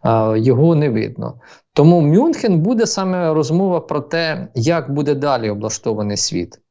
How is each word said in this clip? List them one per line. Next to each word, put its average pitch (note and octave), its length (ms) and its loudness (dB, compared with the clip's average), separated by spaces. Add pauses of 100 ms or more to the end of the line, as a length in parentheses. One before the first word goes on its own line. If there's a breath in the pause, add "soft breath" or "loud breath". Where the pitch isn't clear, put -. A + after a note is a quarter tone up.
е, A2 340 2
його C3 360 4
не D3 160 2
видно. A2+ 440 -6 (380 loud breath)
Тому E3 280 6
Мюнхен F#3 600 2
буде A3 260 0
саме F#3 480 -2
розмова E3 460 0
про D3+ 200 -6
те, E3 540 -6
як C#3 400 -2
буде D3 200 0
далі C3 360 -2
облаштований G#2 680 -4
світ. - 440 -6 (100)